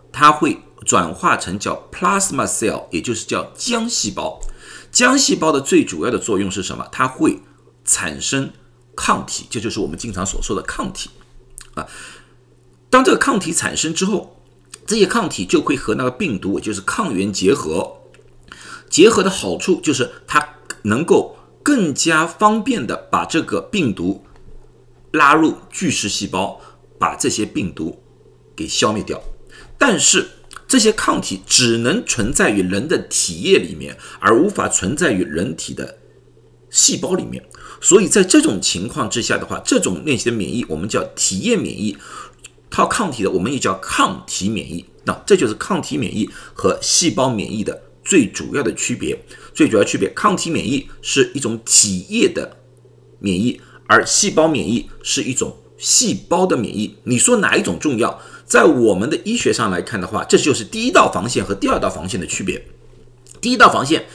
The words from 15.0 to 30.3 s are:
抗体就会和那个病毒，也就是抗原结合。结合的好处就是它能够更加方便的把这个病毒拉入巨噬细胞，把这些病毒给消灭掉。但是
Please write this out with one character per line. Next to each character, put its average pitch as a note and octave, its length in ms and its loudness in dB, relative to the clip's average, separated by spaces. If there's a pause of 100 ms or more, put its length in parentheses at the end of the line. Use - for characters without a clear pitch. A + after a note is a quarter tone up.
抗 G#3+ 220 0
体 G2 180 -6
就 D3+ 140 2
会 C#3+ 160 0
和 G#2+ 200 -2
那 B2+ 100 -2
个 B2+ 40 -2
病 C3 300 -4
毒， F#2+ 180 -2
也 - 60 -8
就 G#2+ 80 -4
是 F#2+ 80 -6
抗 E3 340 -4
原 G2 200 -2
结 F#2+ 200 2
合。 - 440 -4 (920)
结 F#3 200 6
合 G#3+ 120 2
的 F#3+ 80 0
好 G2 280 -4
处 - 240 -2
就 D3+ 100 0
是 B2+ 180 -2 (160)
它 - 300 -2 (280)
能 A2 200 0
够 F3 320 2 (260)
更 G#3+ 320 2
加 D#3+ 320 2
方 G#3+ 380 2
便 F3 240 -2
的 F2 80 -4 (160)
把 F2 140 0
这 D#3 160 0
个 - 180 -4
病 D3+ 340 0
毒 F2+ 300 -2 (880)
拉 D3 220 6
入 D#3 220 4 (140)
巨 F3 220 -2
噬 G#2 160 -2
细 G2 180 -4
胞， F#2+ 360 -4 (360)
把 - 180 0
这 - 140 0
些 G#2+ 160 -2
病 F#2 300 -4
毒 - 260 -8 (540)
给 D#2+ 100 -8
消 G#2+ 280 0
灭 G2+ 100 -4
掉。 - 180 -8 (560)
但 A#3 220 4
是 - 300 2 (400)